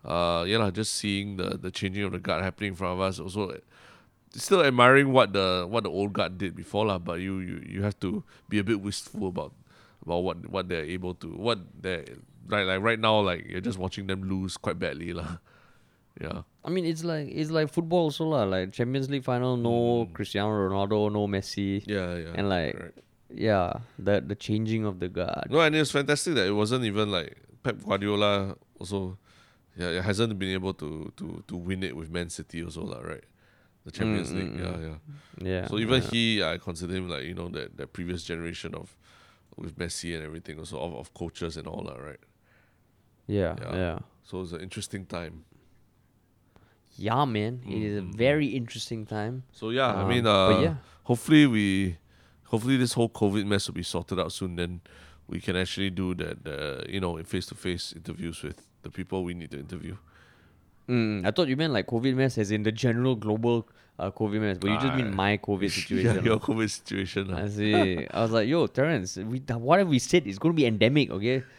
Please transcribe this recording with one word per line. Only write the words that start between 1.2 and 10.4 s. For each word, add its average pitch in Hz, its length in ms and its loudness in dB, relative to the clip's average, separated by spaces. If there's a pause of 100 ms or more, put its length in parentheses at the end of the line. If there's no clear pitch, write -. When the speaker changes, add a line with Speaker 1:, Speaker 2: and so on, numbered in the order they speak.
Speaker 1:
the, 95 200 -4
the 92 140 -8
changing 101 320 -4
of 92 100 -2
the 92 60 -6
guard 87 240 -2
happening 95 260 -4
in 90 60 -8
front 90 180 -4
of 92 80 -2
us. 95 180 0
Also, 92 360 -6 (800)
still 185 300 4
admiring 135 480 10
what 113 220 6
the, 92 360 2
what 110 140 0
the 95 60 -2
old 98 240 0
guard 92 240 -2
did 87 180 -4
before 101 300 0
lah, 101 120 2
but 87 220 -6
you, 95 200 -4
you, 90 280 -8
you 98 160 -4
have 104 160 -2
to 101 240 -2 (260)
be 104 100 2
a 101 40 2
bit 104 180 0
wistful 101 460 -6
about, 87 260 -6 (480)
about 85 180 -2
what, 87 300 -4